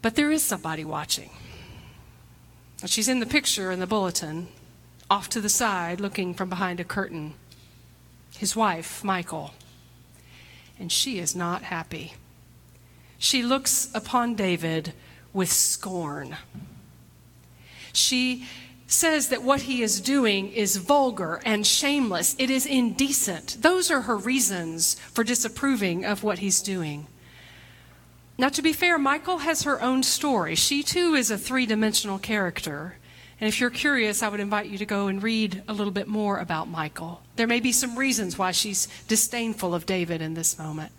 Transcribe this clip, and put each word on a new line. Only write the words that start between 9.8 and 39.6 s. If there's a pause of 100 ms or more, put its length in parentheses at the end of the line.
And
she
is
not
happy. (1000)
She
looks
upon
David (400)
with
scorn. (1600)
She (420)
says
that
what
he
is
doing
is
vulgar
and
shameless.
It
is
indecent.
Those
are
her
reasons (180)
for
disapproving
of
what
he's
doing. (1300)
Now,
to
be
fair,
Michal
has
her
own
story.
She,
too,
is
a
three-dimensional
character. (440)
And
if
you're
curious,
I
would
invite
you
to
go
and
read
a
little
bit
more
about
Michal. (140)
There
may
be
some
reasons
why
she's (200)
disdainful